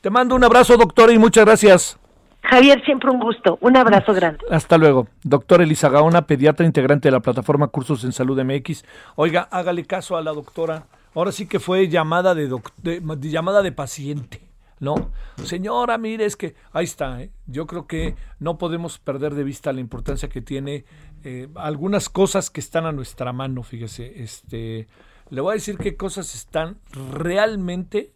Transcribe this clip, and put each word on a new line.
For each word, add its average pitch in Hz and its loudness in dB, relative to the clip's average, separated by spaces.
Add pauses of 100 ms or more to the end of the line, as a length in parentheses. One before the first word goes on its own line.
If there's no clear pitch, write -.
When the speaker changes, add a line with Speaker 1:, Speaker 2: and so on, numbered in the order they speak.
Speaker 1:
Te 190 -4
mando 247 2
un 247 4
abrazo, 240 8
doctora, 226 6
y 233 6
muchas 220 8
gracias. 208 6 (460)
Speaker 2:
Javier, 277 6
siempre 269 0
un 254 0
gusto. 220 0
Un 247 4
abrazo 220 6
grande. 170 -2
Speaker 1:
Hasta 165 2
luego. 139 4 (160)
Doctora 175 4
Elisa 151 2
Gaona, 156 4
pediatra 151 2
integrante 143 2
de 135 4
la 127 2
plataforma 135 -2
Cursos 127 -6
en 123 -6
Salud 131 -4
M 131 -4
X. 139 -10 (300)
Oiga, 165 -2
hágale 175 -6
caso 185 -8
a 165 -4
la 156 -8
doctora. 156 -10 (280)
Ahora 180 -4
sí 185 -12
que 202 -4
fue 185 0
llamada 170 0
de 147 -4
doc-, 127 -10
de, 170 -8
de 156 -10
llamada 180 0
de 175 -6
paciente, 143 -12 (380)
¿no? 143 -6 (320)
"Señora, 226 -4
mire, 220 -6
es 208 -6
que", - -12 (160)
ahí 170 -4
está, 131 -10
¿eh? - -18 (160)
Yo 147 -10
creo 170 -14
que 165 -6 (240)
no 165 -8
podemos 170 -8
perder 143 -8
de 143 -6
vista 135 -8
la 131 -8
importancia 131 -10
que - -12
tiene, 139 -10 (380)
eh, 127 -16
algunas 170 -6
cosas 190 -2
que 143 -12
están 165 -6
a 160 -6
nuestra 127 -10
mano, 127 -10
fíjese. 120 -16
Este, 113 -14 (440)
le 135 -8
voy 185 -2
a 220 -4
decir 208 -10
qué 190 -8
cosas 190 -12
están 165 -8 (340)
realmente 180 -4